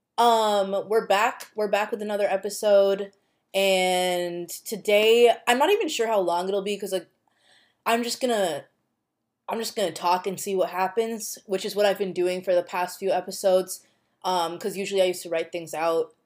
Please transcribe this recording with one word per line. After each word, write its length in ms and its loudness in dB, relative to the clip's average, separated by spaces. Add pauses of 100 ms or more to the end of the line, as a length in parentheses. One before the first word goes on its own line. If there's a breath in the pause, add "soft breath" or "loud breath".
(180)
um, 680 2
we're 200 0
back. 400 0 (100)
We're 120 -2
back 220 0
with 120 -6
another 260 -2
episode, 840 2 (420)
and 960 0
today, 840 4 (140)
I'm 100 4
not 140 2
even 180 2
sure 180 -2
how 140 2
long 280 -2
it'll 120 -2
be, 160 -4
'cause, 160 -8
like, 160 -4 (800 soft breath)
I'm 160 2
just 180 -8
gonna, 460 -2 (840)
I'm 80 -4
just 160 -8
gonna 180 -2
talk 340 0
and 120 -4
see 160 -6
what 140 0
happens, 800 -4
which 180 -4
is 100 -8
what 120 2
I've 100 2
been 160 -6
doing 300 -2
for 120 0
the 80 4
past 360 -6
few 120 -4
episodes, 720 0 (400 soft breath)
um, 360 -2
'cause 180 -8
usually 240 -2
I 60 4
used 160 -4
to 80 -14
write 200 -4
things 220 -10
out 420 -2 (120)